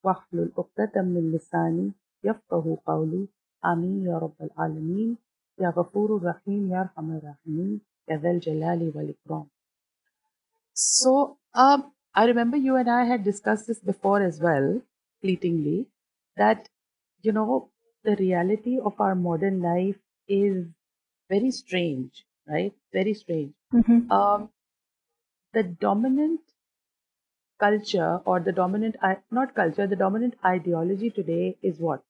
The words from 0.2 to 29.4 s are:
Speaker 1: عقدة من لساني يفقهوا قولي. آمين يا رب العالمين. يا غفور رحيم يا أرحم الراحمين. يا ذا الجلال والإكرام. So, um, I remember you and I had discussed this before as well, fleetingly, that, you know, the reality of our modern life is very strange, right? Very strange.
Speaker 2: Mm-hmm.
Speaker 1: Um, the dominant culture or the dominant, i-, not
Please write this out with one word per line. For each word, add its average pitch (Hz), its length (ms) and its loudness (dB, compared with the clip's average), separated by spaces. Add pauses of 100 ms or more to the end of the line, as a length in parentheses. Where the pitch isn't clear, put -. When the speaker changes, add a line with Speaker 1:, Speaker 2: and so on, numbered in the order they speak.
Speaker 1:
عقدة 208 440 -2
من 175 300 0
لساني 165 600 -2 (320)
يفقهوا 170 520 -4 (100)
قولي. 160 420 -2 (380)
آمين 180 400 -2
يا 170 120 -2
رب 160 240 -6
العالمين. 165 760 -4 (440)
يا 180 80 0
غفور 202 540 -2
رحيم 196 480 -4
يا 180 100 -2
أرحم 165 300 -8
الراحمين. 160 720 -8 (280)
يا 160 80 -2
ذا 165 140 0
الجلال 165 640 -2
والإكرام. 151 500 -8 (1300)
So, 262 640 2 (160)
um, 269 380 4 (240)
I 214 100 6
remember 240 320 2
you 262 180 2
and 247 140 2
I 240 160 2
had 240 180 0
discussed 214 440 -2
this 226 120 -4
before 196 420 0
as 170 200 0
well, 165 400 2 (400)
fleetingly, 170 680 -2 (500)
that, 214 320 2 (520)
you 214 100 0
know, 220 380 -2 (340)
the 208 120 2
reality 196 640 0
of 208 200 -4
our 196 160 2
modern 180 460 0
life 180 340 0 (320)
is 196 380 0 (640)
very 208 220 2
strange, 156 760 -4 (220)
right? 170 260 -2 (180)
Very 196 220 0
strange. 156 400 -6 (200)
Speaker 2:
Mm-hmm. 233 380 4
Speaker 1:
Um, 202 380 2 (1040)
the 226 100 2
dominant 247 800 0 (1160)
culture 202 680 0
or 180 140 2
the 180 120 -2
dominant, 190 500 0
i-, 190 160 0 (140)
not 262 240 -2